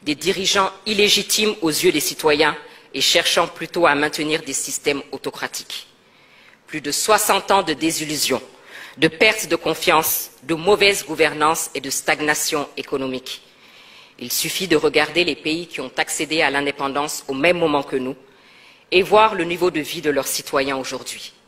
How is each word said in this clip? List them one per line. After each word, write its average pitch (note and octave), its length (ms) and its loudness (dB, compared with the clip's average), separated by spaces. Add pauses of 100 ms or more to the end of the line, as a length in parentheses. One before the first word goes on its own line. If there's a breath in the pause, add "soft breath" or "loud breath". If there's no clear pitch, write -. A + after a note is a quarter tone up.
Des D3+ 140 -2
dirigeants F#3+ 560 0 (120)
illégitimes G#3 760 2
aux D#3+ 100 2
yeux D3+ 220 2
des D3+ 80 0
citoyens D3+ 560 2 (360 loud breath)
et - 80 -6
cherchant E3+ 460 2
plutôt E3+ 400 -2
à D3 80 6
maintenir D3+ 480 -2
des C#3 100 -8
systèmes C#3 480 -4 (120)
autocratiques. - 760 -10 (800 soft breath)
Plus D#3 140 -10
de C#3+ 100 -6
soixante G3 600 2
ans G3 100 4
de D#3+ 100 -2
désillusion, D3+ 720 -2 (540 loud breath)
de - 100 2
perte G#3+ 400 2
de E3 80 0
confiance, D#3+ 800 0 (100)
de C#3+ 120 -4
mauvaise G3 520 2
gouvernance D3+ 680 0
et C#3 40 -4
de C#3 80 -10
stagnation D3+ 880 -2
économique. C3 680 -6 (760 loud breath)
Il B2 140 -8
suffit - 340 -4
de E3+ 80 4
regarder D3+ 480 2
les D#3 140 0
pays E3 320 -4
qui - 120 -12
ont B2+ 160 -10
accédé D#3+ 460 -2
à C#3+ 80 2
l'indépendance C#3+ 800 -2
au C#3 60 -4
même E3+ 240 2
moment D3+ 260 2
que - 100 -6
nous C3 220 -4 (720 soft breath)
et F3+ 120 4
voir G#3 340 6
le F3 80 0
niveau E3+ 260 0
de E3 80 -4
vie D3+ 240 -6
de D3+ 80 2
leurs C#3 160 0
citoyens C#3 520 -2
aujourd'hui. - 540 -10 (160)